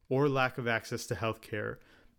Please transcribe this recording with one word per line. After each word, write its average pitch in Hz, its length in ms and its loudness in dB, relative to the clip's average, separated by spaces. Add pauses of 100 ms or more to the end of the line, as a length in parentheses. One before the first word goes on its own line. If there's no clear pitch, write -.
or 135 180 4
lack 131 300 2
of 123 100 -4
access 113 380 -2
to 117 100 -2
healthcare, 110 600 -4 (440)